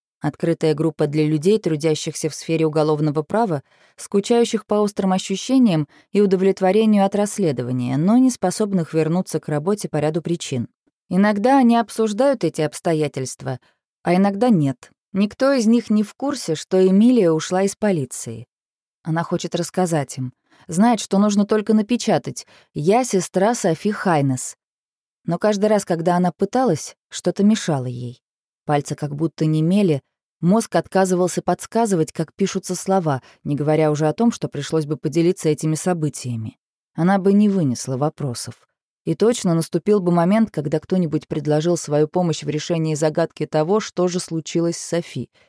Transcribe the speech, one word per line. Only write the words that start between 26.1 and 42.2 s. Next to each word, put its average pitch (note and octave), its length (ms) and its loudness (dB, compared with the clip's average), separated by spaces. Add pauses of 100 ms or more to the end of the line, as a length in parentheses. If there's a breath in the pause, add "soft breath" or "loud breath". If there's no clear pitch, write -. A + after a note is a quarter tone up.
она F3+ 160 2
пыталась, A#3 640 -2 (120)
что-то - 360 -2
мешало E3 420 0
ей. B2 340 -10 (460)
Пальцы D3 280 -2
как D3 200 -8
будто D#3 320 -2
немели, D#3 560 2 (380)
мозг G3 360 2
отказывался F3+ 640 0
подсказывать, F#3 720 -2
как - 220 -6
пишутся F#3+ 400 -4
слова, E3+ 480 -2 (220 soft breath)
не C#3+ 120 -4
говоря D3+ 340 2
уже D3+ 180 0
о D#3 40 0
том, A#3 180 2
что D#3 180 -4
пришлось D3 360 -4
бы C#3+ 140 -6
поделиться E3 500 0
этими D#3 260 0
событиями. C#3 840 -4 (360)
Она F#3 240 2
бы F#3+ 140 2
не G#3 160 6
вынесла C3+ 480 -2
вопросов. C3 720 -6 (360)
И E3 100 -2
точно G3+ 400 2
наступил F3 460 0
бы F3 120 0
момент, F#3+ 380 2
когда D3+ 300 -4
кто-нибудь D#3+ 480 -2
предложил D#3 500 0
свою D3 300 0
помощь F3 340 -2